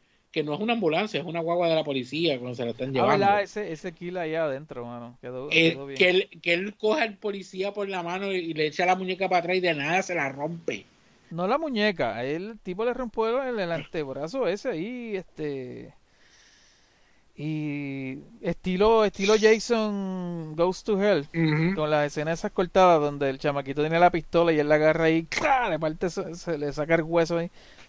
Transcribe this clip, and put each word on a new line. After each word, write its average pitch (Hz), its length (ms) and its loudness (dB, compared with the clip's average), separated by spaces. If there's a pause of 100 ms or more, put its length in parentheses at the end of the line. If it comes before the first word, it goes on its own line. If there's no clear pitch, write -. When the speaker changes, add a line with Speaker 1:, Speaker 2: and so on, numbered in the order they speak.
(320)
Speaker 1:
que 156 120 -2
no 147 100 -4
es 165 60 -4
una 226 140 0
ambulancia, 185 460 0
es 165 60 -8
una 165 140 -6
guagua 170 280 0
de 165 80 4
la 151 80 2
policía 143 540 -2
cuando 123 180 -8
se 123 80 -4
la 117 80 -4
están 127 180 -6
Speaker 2:
Ah, - 20 -6
Speaker 1:
llevando. 196 340 2
Speaker 2:
¿verdad? 202 160 2
Ese, 196 300 -8
ese 170 220 -10
kill 175 240 -10
ahí 160 160 -4
adentro, 143 520 -4
mano, 120 340 -14
quedó, 127 300 -10
Speaker 1:
Eh, 165 220 4
Speaker 2:
quedó 139 140 -8
bien. 139 120 -12
Speaker 1:
que 180 120 4
él, 185 180 0 (140)
que 170 120 0
él 196 220 -4
coja 214 260 0
al 214 160 -4
policía 202 560 -6
por 202 140 -6
la 185 140 -6
mano 190 300 -4
y, 185 60 -2
y 165 160 -6
le 151 120 0
echa 175 200 0
la 185 100 4
muñeca 185 320 -4
para 180 120 4
atrás 175 160 0
y 185 40 2
de 175 140 2
nada 156 280 0
se 180 120 -4
la 147 160 0
rompe. 143 560 -6 (440)
Speaker 2:
No 170 160 -4
la 254 120 2
muñeca, 202 680 0
el 185 380 -6
tipo 185 220 -6
le 247 100 0
rompió 240 480 -2
el, 247 160 -4
el 175 140 -2
antebrazo 156 760 -4
ese 208 220 -2
ahí, 226 460 -6
este, 135 760 -10 (1400)
y 143 840 -6 (220)
estilo, 202 640 2
estilo 196 340 2
Jason 196 1160 0
Goes 175 260 0
to 202 180 0
Hell, 180 320 2
Speaker 1:
Ujú. 160 420 2
Speaker 2:
con 151 160 0
las 147 180 4
escenas 151 320 -4
esas 214 100 -4
cortadas 180 500 6
donde 143 300 0
el 135 80 -4
chamaquito 143 440 -2
tiene 160 180 2
la 175 100 10
pistola 170 420 2
y 151 60 4
él 147 100 2
la 156 80 6
agarra 156 340 4
y 165 140 2
¡cla! 254 460 0
Le - 80 0
parte, 160 320 -2
se, 160 240 -8
se 170 240 -6
le 147 140 -4
saca 156 240 2
el 156 60 4
hueso 165 360 2
ahí, 170 120 -4 (380)